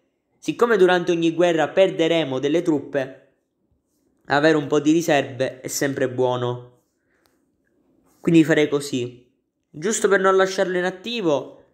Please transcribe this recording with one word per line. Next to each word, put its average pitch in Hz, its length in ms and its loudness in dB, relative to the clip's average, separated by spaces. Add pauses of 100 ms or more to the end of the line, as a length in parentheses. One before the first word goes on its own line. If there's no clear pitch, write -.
(380)
siccome 220 380 0
durante 180 360 2
ogni 165 200 0
guerra 160 360 0
perderemo 160 720 0
delle 151 220 0
truppe, 143 580 -4 (1040)
avere 151 300 2
un 143 120 -2
po' 147 100 0
di 147 140 2
riserve 135 680 -2
è - 60 -14
sempre 135 420 -4
buono. 123 720 -4 (1400)
Quindi 165 240 4
farei 151 240 2
così. 131 600 -6 (380)
Giusto 202 400 -4
per 196 120 2
non 190 160 2
lasciarlo 190 420 0
inattivo, 185 960 -4